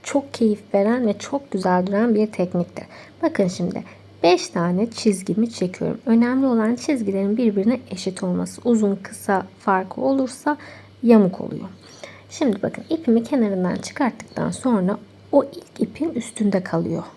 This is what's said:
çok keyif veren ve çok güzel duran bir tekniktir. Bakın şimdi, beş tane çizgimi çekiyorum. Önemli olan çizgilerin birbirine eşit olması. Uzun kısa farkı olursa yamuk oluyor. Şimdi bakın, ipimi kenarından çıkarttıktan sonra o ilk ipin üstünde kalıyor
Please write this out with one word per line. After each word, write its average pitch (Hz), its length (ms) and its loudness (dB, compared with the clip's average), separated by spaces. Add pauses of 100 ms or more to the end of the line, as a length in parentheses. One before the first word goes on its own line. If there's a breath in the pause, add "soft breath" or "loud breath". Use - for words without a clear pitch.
çok - 320 -2
keyif 214 400 0
veren 226 320 2
ve 202 120 0
çok - 320 -6
güzel 185 360 2
duran 214 280 2
bir 214 120 4
tekniktir. 180 580 -4 (380 loud breath)
Bakın 294 260 2
şimdi, - 360 -4 (380 loud breath)
beş 349 260 4
tane 180 420 0
çizgimi 202 600 0
çekiyorum. - 560 -4
Önemli 240 400 4
olan 226 280 2
çizgilerin 202 640 -2
birbirine 226 440 2 (100)
eşit 185 320 -6
olması. 180 420 -4
Uzun 214 380 2
kısa 190 440 -4 (120)
farkı 190 420 -2
olursa 269 560 0 (460 loud breath)
yamuk 214 380 6
oluyor. - 280 -10 (640 loud breath)
Şimdi - 320 0
bakın, - 280 -6
ipimi 233 340 2
kenarından 196 520 0
çıkarttıktan - 760 -4
sonra 202 480 0 (340)
o 285 120 6
ilk - 360 -14
ipin 311 300 -2
üstünde 208 520 -2
kalıyor 170 420 -4 (120)